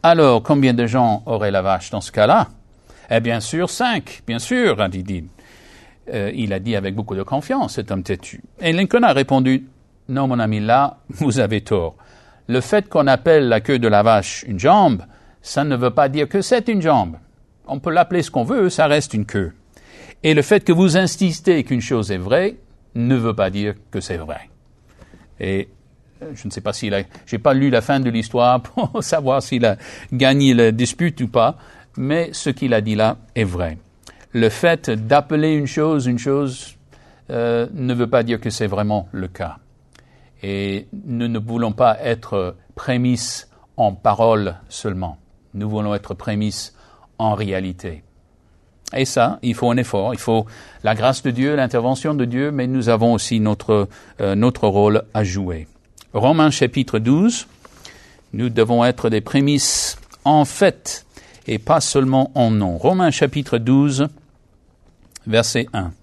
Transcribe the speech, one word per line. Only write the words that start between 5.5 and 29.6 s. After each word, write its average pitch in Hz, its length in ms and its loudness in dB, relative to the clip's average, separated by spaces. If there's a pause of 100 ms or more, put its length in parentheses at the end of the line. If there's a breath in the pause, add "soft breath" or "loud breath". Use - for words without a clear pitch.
Euh, 101 220 -4
il 104 180 -4
a 95 60 -4
dit 107 180 -4
avec 98 180 -4
beaucoup 107 220 -6
de 98 60 -6
confiance, 240 520 -4
cet - 160 -8
homme 95 120 -4
têtu. - 400 -8 (180)
Et 165 120 0
Lincoln 196 300 2
a 208 100 4
répondu, « 131 560 2 (400)
Non, 135 200 -2
mon 123 100 -2
ami, 107 220 0
là, 123 380 2 (100)
vous 131 320 -2
avez 104 220 0
tort. 87 340 -2 (500 soft breath)
Le 123 140 0
fait 202 300 0
qu'on 147 160 2
appelle 139 420 4
la 110 140 2
queue 135 160 0
de 117 100 2
la 104 140 6
vache 107 440 2
une 101 140 -6
jambe, 147 440 4 (360 soft breath)
ça - 240 -4
ne 139 120 -2
veut 123 160 0
pas 139 180 2
dire 147 180 -2
que 196 140 -2
c'est 240 260 0
une 202 140 0
jambe. 107 340 2 (500)
On 139 140 -8
peut 165 100 -4
l'appeler 175 300 2
ce - 100 -4
qu'on 123 140 -2
veut, 180 240 2
ça 156 180 2
reste 147 280 0
une 107 100 -2
queue. 92 300 -4 (680 loud breath)
Et 156 120 4
le 147 80 4
fait 202 200 2
que 180 100 2
vous 175 260 4
insistez 175 640 0
qu'une 127 160 -2
chose 107 300 -2
est 92 80 -4
vraie 156 380 0 (380)
ne 120 220 0
veut 113 180 0
pas 101 140 0
dire 101 260 -4 (160)
que 101 100 -6
c'est 87 180 -8
vrai. » 78 320 -12 (880 soft breath)
Et, 98 300 -4 (520)
euh, 156 120 -14
je 110 120 -16
ne 98 60 -8
sais 104 80 -12
pas 101 140 -4
s'il 101 180 -6
a, 98 80 0 (240 loud breath)
j'ai 113 140 -6
pas 135 160 4
lu 135 160 2
la 117 100 4
fin 139 180 -2
de 127 120 -2
l'histoire 120 520 0
<laughs> - 0 -
pour - 400 -6
savoir 139 400 0
s'il 120 220 -2